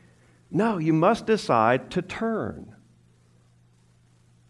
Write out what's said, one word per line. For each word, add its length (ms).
No, 280
you 140
must 340
decide 640
to 100
turn. 720